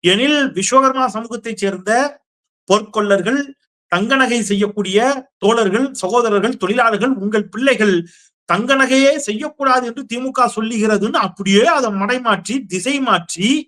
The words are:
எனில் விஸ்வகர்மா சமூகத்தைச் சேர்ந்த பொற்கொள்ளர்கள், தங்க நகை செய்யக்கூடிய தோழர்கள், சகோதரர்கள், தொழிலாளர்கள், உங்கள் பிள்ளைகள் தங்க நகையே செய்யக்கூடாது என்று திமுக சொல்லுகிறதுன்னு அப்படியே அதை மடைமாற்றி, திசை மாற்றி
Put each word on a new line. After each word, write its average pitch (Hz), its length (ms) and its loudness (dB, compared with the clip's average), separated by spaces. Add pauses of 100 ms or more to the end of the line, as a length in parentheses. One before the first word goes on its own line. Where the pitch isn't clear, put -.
எனில் 254 340 2 (200)
விஸ்வகர்மா 262 560 2
சமூகத்தைச் 226 500 -8
சேர்ந்த 196 280 -4 (760)
பொற்கொள்ளர்கள், 208 720 0 (520)
தங்க 202 240 -2
நகை 240 240 0 (100)
செய்யக்கூடிய 202 580 0 (300)
தோழர்கள், 226 560 2
சகோதரர்கள், 214 720 0
தொழிலாளர்கள், 226 500 0 (100)
உங்கள் 214 260 -2
பிள்ளைகள் 220 460 2 (540)
தங்க 233 260 2
நகையே 269 380 4 (140)
செய்யக்கூடாது 262 600 -2
என்று 233 220 -10
திமுக 254 440 0
சொல்லுகிறதுன்னு 220 720 0
அப்படியே 196 360 2 (140)
அதை 233 140 -2 (100)
மடைமாற்றி, 233 640 -2
திசை 185 300 -4 (120)
மாற்றி 185 420 -2 (180)